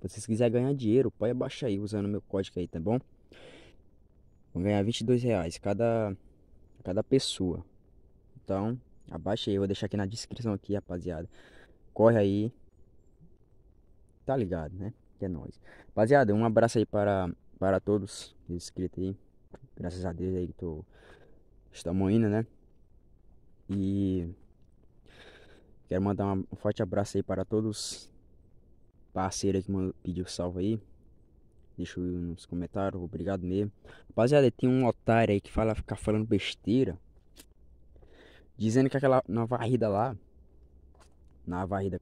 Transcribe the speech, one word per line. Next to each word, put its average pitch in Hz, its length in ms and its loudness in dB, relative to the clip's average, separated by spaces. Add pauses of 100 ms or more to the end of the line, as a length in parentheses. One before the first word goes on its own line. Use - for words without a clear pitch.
Se 98 80 -6
vocês - 160 -14
quiserem 113 280 2
ganhar 127 200 4
dinheiro, 123 380 4
pode 107 180 -2
abaixar 127 380 -4
aí 101 120 0
usando 101 280 -2
meu 101 160 -2
código 95 360 -4
aí, 87 80 -4
tá 85 120 -8
bom? 104 180 2 (1600)
Vão 87 80 -2
ganhar 101 200 2
vinte 117 180 -2
e 113 40 -6
dois 123 160 2
reais 95 380 0
cada, 107 580 0 (680)
cada 95 200 -2
pessoa. 90 600 -2 (800)
Então, 107 360 -2 (300)
abaixa 95 400 -4
aí. 101 60 2
Eu 98 60 2
vou 98 60 0
deixar 101 200 -2
aqui 104 100 -4
na 101 80 0
descrição 110 480 -6
aqui, 101 220 -4
rapaziada. 87 520 -6 (640)
Corre 113 280 6
aí. 104 340 2 (1700)
Tá 139 140 0
ligado, 87 380 -2
né? 101 180 -8 (240)
Que 98 80 -6
é - 20 -2
nóis. 82 320 -8 (280)
Rapaziada, 110 440 6
um 110 140 4
abraço 113 320 2
aí 104 80 4
para, 101 420 0 (300)
para 95 220 2
todos - 560 -4 (120)
os 87 80 -6
inscritos 90 480 -8
aí. 98 140 -4 (580)
Graças 90 300 -8
a 87 80 -6
Deus 92 220 -4
aí 90 100 -4
que 80 80 -8
tô, 80 320 -10 (840)
estamos 95 400 0
indo, 113 180 4
né? 110 160 0 (1200)
E 95 640 0 (1600)
quero 95 160 0
mandar 101 220 0
uma, 95 260 -2
um 101 40 -12
forte 104 280 -2
abraço 101 340 -2
aí 98 60 0
para 92 200 -2
todos 110 260 0
os - 420 -10 (1000)
parceiros 95 540 -2
que 98 60 -4
mandou, 92 320 -2
pediu 90 240 -4
salve 90 320 -6
aí. 104 220 -2 (920)
Deixa 87 240 -8
eu 90 60 -4
ir 90 60 -4
nos 87 340 -6
comentários, 90 560 -4
obrigado 90 400 -6
mesmo. 95 300 -2 (380)
Rapaziada, 127 420 4
tem - 180 0
um 127 160 4
otário 113 480 4
aí 101 80 2
que - 100 -16
fala, 110 220 0
fica - 220 -8
falando 110 320 0
besteira. 107 680 0 (1600)
Dizendo 120 320 4
que - 60 -2
aquela, 131 320 4
na 113 160 0
varrida 117 460 0
lá, 107 280 0 (1300)
na 90 200 -4
varrida 95 360 -4